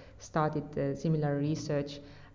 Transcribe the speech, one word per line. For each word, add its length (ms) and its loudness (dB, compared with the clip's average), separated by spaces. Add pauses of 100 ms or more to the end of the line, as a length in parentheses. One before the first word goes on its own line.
(180)
started, 600 0
uh, 180 2
similar 440 2
research. 600 0 (340)